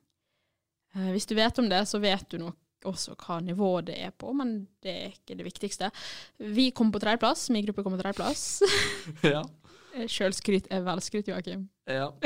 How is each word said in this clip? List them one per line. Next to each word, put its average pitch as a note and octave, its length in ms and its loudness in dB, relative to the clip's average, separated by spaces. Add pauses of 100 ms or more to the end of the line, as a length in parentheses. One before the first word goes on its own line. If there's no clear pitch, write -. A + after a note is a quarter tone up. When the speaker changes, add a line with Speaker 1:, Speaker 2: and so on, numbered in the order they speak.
(960)
Speaker 1:
Eh, F#3+ 180 -2
hvis G#3 140 -2
du A3 80 0
vet A3+ 240 4
om A#3 100 4
det, F#3 160 2
så G#3 160 -2
vet G3 280 2
du E3+ 100 -8
nok E3+ 160 -8 (300)
også - 300 -6
hva E3+ 280 -6
nivå F3+ 420 2
det - 140 -8
er F#3+ 120 -8
på, - 220 -8
men A3+ 340 -2 (140)
det F#3+ 80 -8
er E3+ 220 -6
ikke - 260 -16
det F3 80 -8
viktigste. G3 460 -6 (480)
Vi A3+ 320 2
kom A3 200 4
på G3+ 80 0
tredjeplass, A3+ 520 2
min G#3 140 2
gruppe G3+ 180 -2
kom F#3+ 100 -2
på F#3 80 -2
tredjeplass. G3 600 0 (160)
<laughs> - 260 -2
Speaker 2:
<laughs> - 180 -12
Ja. D3+ 200 6 (520)
Speaker 1:
Eh, A#3 120 -4
selvskryt G3 600 0
er F#3+ 160 -2
velskryt, F#3+ 420 -2
Joakim. F#3 360 -6 (240)
Speaker 2:
Ja. C3+ 240 -2 (140)